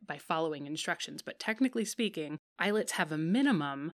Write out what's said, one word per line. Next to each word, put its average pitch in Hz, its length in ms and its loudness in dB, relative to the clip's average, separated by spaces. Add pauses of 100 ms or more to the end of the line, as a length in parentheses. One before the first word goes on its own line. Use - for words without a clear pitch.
by 151 100 -6
following 156 500 -2
instructions. 156 540 -4
But - 180 -12
technically 226 460 0
speaking, 156 540 -2 (200)
eyelets 208 340 2
have 160 200 2
a 156 60 0
minimum 160 800 2